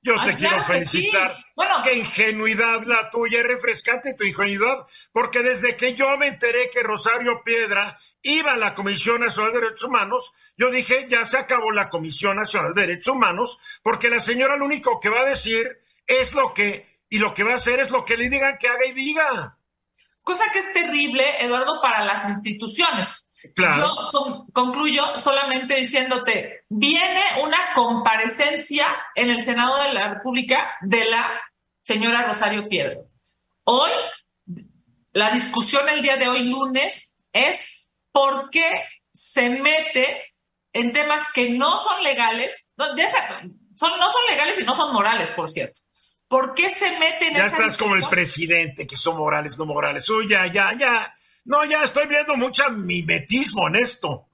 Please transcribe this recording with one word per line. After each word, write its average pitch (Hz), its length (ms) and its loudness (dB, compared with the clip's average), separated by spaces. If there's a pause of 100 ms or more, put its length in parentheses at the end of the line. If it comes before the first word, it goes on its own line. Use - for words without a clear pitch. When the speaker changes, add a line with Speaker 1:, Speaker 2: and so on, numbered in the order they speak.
Speaker 1:
Yo - 160 4
Speaker 2:
Ah, - 60 0
Speaker 1:
te 294 100 2
quiero 349 220 2
Speaker 2:
claro - 160 0
que 175 80 4
sí. - 160 -4
Speaker 1:
felicitar. 381 380 0 (200)
Speaker 2:
Bueno. 349 280 2
Speaker 1:
Qué 254 140 2
ingenuidad 220 840 0
la 226 260 0
tuya, 233 300 0
es 233 80 2
refrescante 247 680 -2
tu 208 80 -4
ingenuidad, 202 640 -2 (260)
porque 247 300 0
desde 240 340 0
que 247 200 0
yo 277 220 2
me 285 100 2
enteré 240 440 0
que 240 120 0
Rosario 233 600 0
Piedra 233 560 0 (220)
iba 294 320 0
a 240 40 2
la 214 180 0
Comisión 202 460 0
Nacional 220 320 0
de 240 80 0
Derechos 220 280 -4
Humanos, 240 420 -2 (260)
yo 247 120 2
dije, 254 380 0
"Ya 233 180 2
se 262 140 0
acabó 233 320 0
la 202 180 0
Comisión 170 480 -2
Nacional 170 380 -2
de 202 60 4
Derechos 175 340 0
Humanos", 220 420 0 (240)
porque 233 280 2
la 233 100 2
señora 262 380 0
lo 277 80 -2
único 277 340 0
que 208 100 0
va 233 120 2
a 262 40 2
decir 226 420 -2 (380)
es 254 300 0
lo 262 180 2
que, - 460 -4 (100)
y 214 80 -4
lo 208 160 2
que 202 100 0
va 233 100 2
a - 20 2
hacer 240 240 0
es 269 100 0
lo 247 160 0
que 233 120 0
le 247 120 0
digan 277 300 2
que 247 80 0
haga 240 180 2
y 262 80 -4
diga. 269 640 -2 (680)
Speaker 2:
Cosa 370 280 0
que 381 80 0
es 381 120 -6
terrible, 285 720 0
Eduardo, 254 380 0
para 220 240 2
las 202 220 -2
instituciones. 208 1000 -4 (300)
Speaker 1:
Claro. 160 320 4
Speaker 2:
Yo - 240 -4
con-, 277 400 -4
concluyo 285 680 0
solamente 269 560 0
diciéndote, 254 960 0
viene 339 540 2 (180)
una 311 320 0
comparecencia 240 1120 0 (300)
en 240 160 2
el 233 100 0
Senado 247 400 0
de 277 100 0
la 202 220 -2
República 254 680 -2
de 220 240 2
la 226 360 0 (400)
señora 233 400 0
Rosario 208 480 -2
Piedra. 151 300 -2 (640)
Hoy, 269 260 4 (1200)
la 214 180 2
discusión 262 580 0
el 302 140 0
día 269 140 2
de 247 100 2
hoy, 247 160 0
lunes, 262 720 -2 (180)
es 294 260 2 (520)
por 269 400 2
qué 330 320 0 (280)
se - 380 0
mete 277 840 0 (360)
en 240 200 0
temas 294 320 2 (100)
que 247 160 2
no 285 300 2
son 370 240 -2
legales, 240 640 -2 (100)
no, 285 160 -4
deja, 277 480 -2 (340)
son, 330 240 0
no 359 120 4
son 494 180 2
legales 302 300 0
y - 40 -4
no - 120 0
son 302 180 0
morales, 214 380 0
por 160 180 -6
cierto. - 320 -8 (460)
¿Por 262 260 2
qué 359 160 2
se 381 280 -2
mete 320 300 2
en 311 80 -2
Speaker 1:
Ya 196 120 4
Speaker 2:
esa 320 100 -2
Speaker 1:
estás 220 200 0
como 202 180 0
el 185 60 2
Speaker 2:
discusión? - 80 -4
Speaker 1:
presidente, 165 800 0
que 135 80 -14
son 165 220 -2
morales, 151 400 -2
no 156 80 -6
morales. 147 440 -4
Uy, 220 200 0
ya, 190 160 4
ya, 190 320 2
ya. 240 360 0 (300)
No, 294 220 2
ya 302 180 2
estoy 294 240 0
viendo 294 280 2
mucho 262 340 0
mimetismo 180 960 -2
en 175 100 2
esto. 170 560 -2